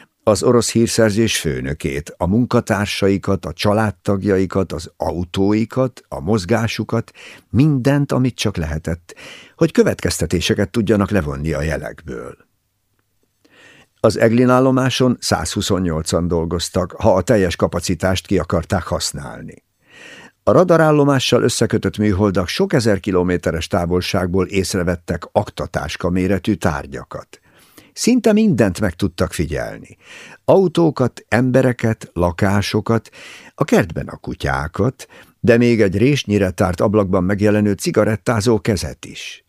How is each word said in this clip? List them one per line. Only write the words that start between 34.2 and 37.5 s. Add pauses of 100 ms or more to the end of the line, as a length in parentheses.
de
még
egy
résnyire
tárt
ablakban
megjelenő